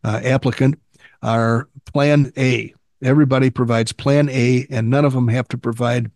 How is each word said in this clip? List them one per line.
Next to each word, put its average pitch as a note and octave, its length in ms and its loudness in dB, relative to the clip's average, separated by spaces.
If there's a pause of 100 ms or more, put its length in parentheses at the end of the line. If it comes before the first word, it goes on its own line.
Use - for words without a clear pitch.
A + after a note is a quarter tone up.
uh, A2 220 -4
applicant C3 520 0 (460)
are A#2 460 0 (160)
Plan C#3+ 520 2
A. B2 380 -2 (260)
Everybody C3 500 2
provides A#2 420 -2
Plan C#3+ 360 0
A, B2+ 420 0
and A2+ 200 -2
none C#3+ 140 2
of C#3 80 2
them B2 160 0
have A#2+ 200 -2
to A#2 100 -8
provide A#2 580 -4